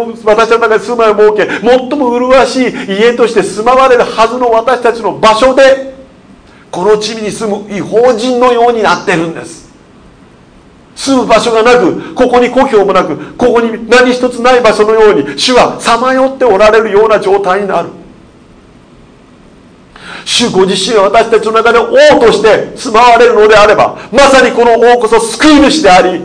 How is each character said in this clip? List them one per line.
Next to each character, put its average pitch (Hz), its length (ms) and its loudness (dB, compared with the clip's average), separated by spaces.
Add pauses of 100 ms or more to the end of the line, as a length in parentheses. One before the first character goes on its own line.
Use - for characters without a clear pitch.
(240)
私 214 120 2
た 226 100 0
ち 226 40 -2
の 233 100 0
中 220 160 0
に - 80 -4
住 247 100 -6
ま 226 120 0
い 214 40 2
を 214 260 2
設 160 240 -4
け、 208 60 -4
最 247 320 0
も 240 180 -2
麗 254 300 2
し 247 220 -2
い - 240 -8
家 226 220 0
と 240 120 0
し - 80 -2
て 196 80 0
住 214 220 -6
ま 247 100 2
わ 262 140 2
れ 247 80 2
る 220 80 2
は - 240 -2
ず 247 100 -6
の 240 140 -2
私 226 320 -2
た 233 80 0
ち 226 80 -8
の 170 180 -6
場 214 160 0
所 262 200 2
で、 269 400 2 (760)
こ 175 120 -8
の 214 160 2
地 - 120 -8
に 220 220 -8
住 220 160 -8
む - 200 -6
異 202 120 -8
邦 233 360 0
人 247 220 -4
の 247 140 2
よ 233 160 0
う 240 40 0
に 226 100 -2
な 175 200 -2
っ - 20 -14
て 190 100 -2
る 165 140 -4
ん 165 60 -12
で 123 100 -14
す。 - 200 -20 (1300)
住 269 260 -2
む - 40 -4
場 220 140 2
所 226 120 -2
が 220 100 2
な 240 140 4
く、 - 380 -2
こ 254 140 2
こ 247 100 2
に 247 120 0
故 262 180 0
郷 202 160 2
も 190 80 -2
な 185 120 0
く、 143 300 -12
こ 240 200 0
こ 233 60 2
に 226 280 -6
何 247 240 2
一 254 180 -2
つ 240 100 -12
な 247 160 2
い 247 40 2
場 220 120 2
所 214 120 0
の 220 80 -2
よ 214 240 4
う 143 40 -2
に、 147 180 -6
主 - 140 -2
は 180 280 0
さ - 180 -2
ま 262 160 -2
よ 262 200 0
っ - 20 -16
て 262 80 -4
お 214 120 2
ら 214 140 2
れ 220 100 2
る 214 100 -4
よ 208 160 2
う - 20 0
な 214 120 0
状 196 200 -2
態 190 220 -2
に 196 60 -6
な 170 140 -4
る。 165 60 -10 (2250)
主 - 260 -4
ご 185 140 0
自 202 260 -4
身 220 60 0
は 196 80 2
私 220 260 0
た 226 80 2
ち - 80 -4
の 220 60 -4
中 226 200 2
で 233 60 2
王 269 400 2
と 226 140 4
し - 80 0
て 208 360 0
住 226 180 -8
ま 220 80 4
わ 240 160 4
れ 240 80 4
る 240 80 2
の 214 120 4
で 214 100 4
あ 208 100 4
れ 208 80 4
ば、 123 240 -2 (140)
ま 247 80 2
さ 269 280 4
に - 40 -4
こ 233 120 0
の 233 100 2 (200)
王 247 60 2
こ 220 80 -2
そ 226 120 2
救 - 280 -2
い 294 120 4
主 262 220 0
で 196 80 4
あ 180 100 4
り、 180 240 -2